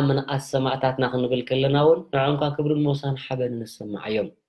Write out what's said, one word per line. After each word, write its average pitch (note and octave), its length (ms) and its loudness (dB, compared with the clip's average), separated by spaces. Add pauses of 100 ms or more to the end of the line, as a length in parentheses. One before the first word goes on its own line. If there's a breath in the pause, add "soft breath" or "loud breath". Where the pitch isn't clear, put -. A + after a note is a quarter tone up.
ምንኣስ C#3 460 0
ሰማዕታትና C3 600 0
ክንብል B2+ 360 0
ከለና C3+ 360 2
እውን D#3+ 200 6 (100)
ንዖም C#3 260 2
ካ D3 160 0
ክብርን D3 300 0
መወሳን C#3 360 0
ሓበን B2+ 380 -4
ንሰማዕ G#2+ 480 -10
እዮም። G#2+ 260 -2 (200)